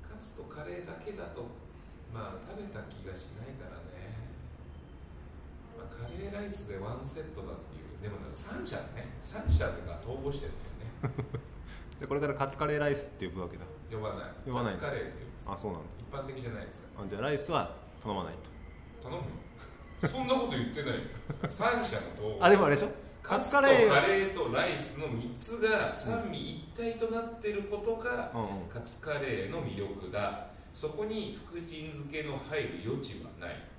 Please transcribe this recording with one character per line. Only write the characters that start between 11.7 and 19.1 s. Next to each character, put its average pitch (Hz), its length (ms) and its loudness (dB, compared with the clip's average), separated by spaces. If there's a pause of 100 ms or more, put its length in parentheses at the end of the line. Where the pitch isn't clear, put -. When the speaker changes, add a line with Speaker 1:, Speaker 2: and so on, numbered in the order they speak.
Speaker 2:
じ 143 60 -6
ゃ - 0 -
あ、 135 40 -6
こ 135 80 2
れ 143 60 4
か 147 60 4
ら 143 80 2
カ 139 120 4
ツ - 100 -6
カ 151 100 4
レ 151 80 4
ー 147 40 4
ラ 147 100 6
イ 139 60 6
ス - 140 -4
っ - 40 -12
て 95 140 -4
呼 85 80 -4
ぶ 92 60 -2
わ 87 80 -2
け - 60 -10
だ。 85 80 -8 (260)
Speaker 1:
呼 110 80 -6
ば 107 180 -2
な - 120 -6
い。 - 40 -10 (140)
Speaker 2:
呼 131 60 -4
ば 123 120 2
な 110 80 2
い。 - 20 0
Speaker 1:
カ 87 60 -4
ツ - 60 -2
カ 143 60 0
レ - 60 0
ー - 40 0
っ - 40 -2
て - 60 -6
呼 - 80 -10
び - 60 -8 (200)
ま 98 80 -4
す。 - 0 -
Speaker 2:
あ、 95 40 -4
そ 107 120 -2
う - 20 0
な 85 80 -2
ん - 20 -8
だ。 82 60 -10 (100)
Speaker 1:
一 113 140 -10
般 139 160 -4
的 131 140 -6
じ 120 60 -4
ゃ - 40 -2
な 110 100 -6
い 110 40 -6
で - 80 -10
す - 80 -14
か - 60 -14 (120)
ら。 101 60 -4
Speaker 2:
あ、 - 20 -4
じ 98 80 -2
ゃ 98 40 -2
あ、 - 20 2
ラ 139 100 4
イ 139 80 4
ス 143 140 -2
は 120 200 4 (300)
頼 104 100 0
ま 92 120 2
な 82 60 -4
い - 20 -8 (680)
と。 131 60 -10
Speaker 1:
頼 151 80 -4